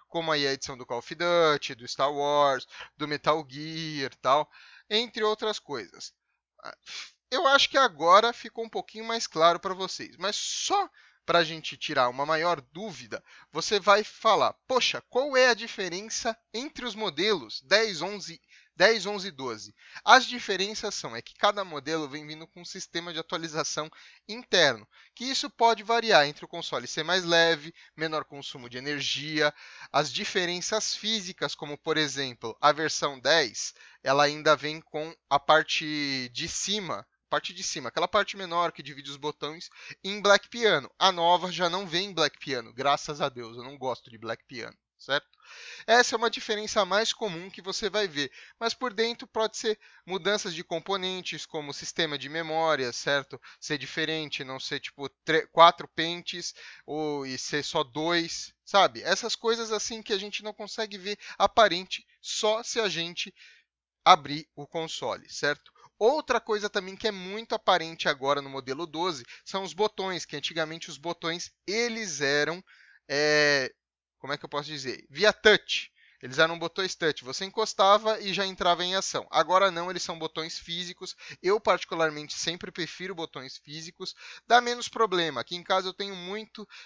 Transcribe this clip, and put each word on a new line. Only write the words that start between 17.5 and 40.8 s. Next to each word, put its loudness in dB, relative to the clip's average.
dez, 2
onze, -8
dez, 4
onze -6
e -14
doze?" -10
As 8
diferenças -4
são, -8
é -8
que -20
cada 2
modelo -6
vem -12
vindo -14
com -20
um -18
sistema -10
de -8
atualização -6
interno, 2
que -10
isso -4
pode 2
variar 4
entre -10
o -12
console -6
ser -4
mais 0
leve, 4
menor -4
consumo -14
de -10
energia, -2
as 0
diferenças -2
físicas, -4
como -10
por -2
exemplo, -4
a 8
versão -2
dez, 2
ela 4
ainda 4
vem -4
com -10
a 4
parte 2
de -6
cima, -4
parte -4
de -14
cima, -6
aquela -2
parte 0
menor -2
que -14
divide -14
os -10
botões -8
em -8
Black 6
Piano. 2